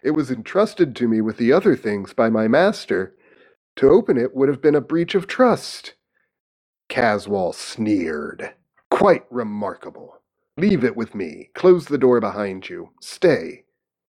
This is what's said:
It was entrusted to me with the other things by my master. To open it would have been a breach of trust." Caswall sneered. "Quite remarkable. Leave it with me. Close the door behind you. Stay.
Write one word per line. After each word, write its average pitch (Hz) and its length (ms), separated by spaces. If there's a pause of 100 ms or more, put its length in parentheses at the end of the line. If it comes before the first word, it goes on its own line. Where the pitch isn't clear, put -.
It 143 80
was 147 180
entrusted 151 680
to 120 120
me 110 120
with 110 180
the 120 140
other 180 220
things 101 380
by 113 160
my 110 180
master. 131 720 (600)
To 135 120
open 185 300
it 123 180
would 135 140
have 135 120
been 147 140
a 143 40
breach 165 360
of 175 100
trust." - 680 (920)
Caswall 104 640
sneered. 85 1000 (360)
"Quite 185 400
remarkable. 104 920 (360)
Leave 170 280
it 107 120
with 110 180
me. 87 400
Close 180 320
the 143 120
door 127 220
behind 98 480
you. 87 220 (100)
Stay. - 640 (460)